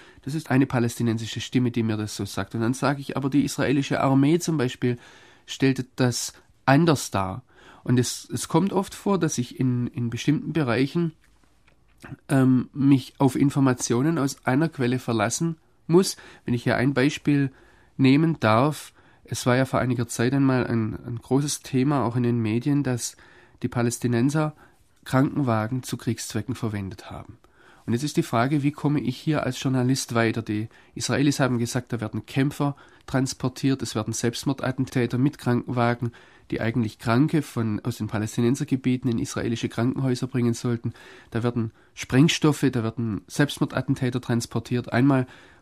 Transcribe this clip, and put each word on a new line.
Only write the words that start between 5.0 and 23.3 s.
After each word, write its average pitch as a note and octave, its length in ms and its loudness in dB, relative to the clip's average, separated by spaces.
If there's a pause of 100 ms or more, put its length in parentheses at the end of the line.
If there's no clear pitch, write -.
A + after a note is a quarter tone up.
stellte C3 480 0
das - 380 0 (340)
anders D3 460 4
dar. F#2+ 320 -4 (400)
Und B2 160 4
es, - 280 -4
es - 200 -8
kommt F3 240 2
oft - 240 -2
vor, G3 240 0
dass D#3+ 180 -2
ich - 220 -4
in, B2 260 0
in A#2+ 240 -6
bestimmten D3 420 -2
Bereichen, D3 600 0 (1160)
ähm, C3 440 4
mich C#3 460 2
auf C3+ 180 2
Informationen C3+ 800 2
aus C3+ 280 -4
einer C#3+ 220 2
Quelle B2 300 -2
verlassen A#2 600 -2 (280)
muss. F#3 300 4 (280)
Wenn A#2+ 100 -2
ich A#2+ 100 -2
hier B2+ 120 2
ein C3+ 160 2
Beispiel C#3+ 600 2 (460)
nehmen C#3+ 420 4
darf, A#2+ 540 2 (280)
es - 220 -8
war B2 100 4
ja C3 120 4
vor - 120 0
einiger A#2+ 300 -2
Zeit B2 240 0
einmal C3+ 340 2
ein, A2 400 -2
ein A#2+ 140 -8
großes C#3+ 400 -2
Thema, C3 440 0
auch A#2 120 -2
in B2 60 0
den A#2+ 180 0
Medien, A#2+ 420 0
dass B2 360 -4 (440)